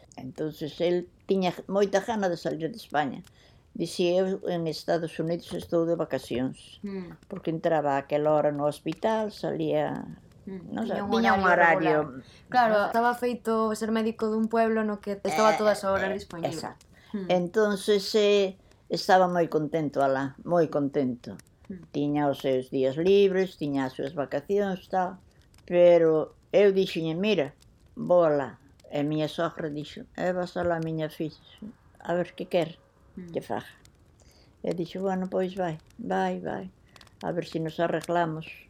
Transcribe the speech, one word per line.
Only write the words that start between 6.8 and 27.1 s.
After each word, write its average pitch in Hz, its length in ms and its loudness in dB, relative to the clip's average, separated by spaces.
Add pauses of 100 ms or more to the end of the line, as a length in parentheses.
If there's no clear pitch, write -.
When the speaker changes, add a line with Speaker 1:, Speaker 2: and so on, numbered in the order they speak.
Speaker 2:
Mm. 185 320 -10 (140)
Speaker 1:
Porque 180 240 -6
entraba 156 420 0
aquela 147 380 0
hora 147 180 4
no 147 140 -2
hospital, 208 680 -2
salía 151 720 -4 (420)
Speaker 2:
Mm. 190 320 -12
Speaker 1:
non 226 80 -4
sei, 196 160 -4
Speaker 2:
Tiña 202 80 -4
un - 60 -4
Speaker 1:
tiña 226 180 4
un 196 80 2
Speaker 2:
horario 185 80 4
Speaker 1:
horario. 165 500 6 (220)
Speaker 2:
regular. - 320 -20
Claro, 233 220 4
Speaker 1:
Non 202 100 4
sei. - 60 -2
Speaker 2:
estaba 233 260 2
feito 240 340 -4 (220)
ser 220 220 -4
médico 226 340 -2
dun 220 160 0
pueblo 220 400 2
no 208 160 -4
que 202 160 -6
estaba 214 380 4
Speaker 1:
Eh, - 20 0
Speaker 2:
todas 208 240 2
as 196 80 -2
horas 190 220 0
Speaker 1:
eh, 196 100 -4
Speaker 2:
dispoñible. 170 320 -6
Speaker 1:
exacto. - 320 -10 (320)
Speaker 2:
Mm. 190 160 -6
Speaker 1:
Entonces, 196 720 2 (100)
eh, 202 460 4 (340)
estaba 185 320 6
moi 175 240 2
contento 151 560 0
alá, 135 400 -2
moi 165 240 2
contento. 135 640 -2 (320)
Speaker 2:
Mm. 180 240 -16
Speaker 1:
Tiña 147 400 0
os 135 160 -4
seus 131 240 0
días 135 240 0
libres, 190 640 4
tiña 139 320 -2
as - 80 -12
súas 143 160 -8
vacacións, 185 720 -4
tal. 185 320 -2 (480)
Pero 170 720 6 (160)
eu 196 240 8
dixenlle, 165 400 -2